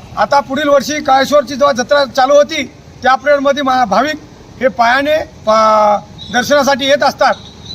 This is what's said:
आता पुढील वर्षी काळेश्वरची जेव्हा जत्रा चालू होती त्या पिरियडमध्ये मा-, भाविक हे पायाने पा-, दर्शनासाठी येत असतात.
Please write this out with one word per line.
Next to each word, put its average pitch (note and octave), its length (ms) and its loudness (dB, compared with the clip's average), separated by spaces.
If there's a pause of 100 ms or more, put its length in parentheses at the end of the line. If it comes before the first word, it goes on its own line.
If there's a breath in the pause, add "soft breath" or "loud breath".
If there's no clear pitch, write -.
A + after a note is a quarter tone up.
(160)
आता B3 240 0
पुढील C#4 280 -4
वर्षी C#4+ 320 0
काळेश्वरची C4+ 540 0
जेव्हा C#4 180 0
जत्रा C#4 320 0
चालू C4 300 0
होती D4 380 0 (300)
त्या B3+ 120 2
पिरियडमध्ये C#4 480 0
मा-, B3+ 220 0
भाविक B3 300 0 (460)
हे B3+ 80 2
पायाने C#4 560 0 (220)
पा-, G#3+ 500 2 (360)
दर्शनासाठी C4+ 520 0
येत C#4 180 0
असतात. C4+ 320 0 (400)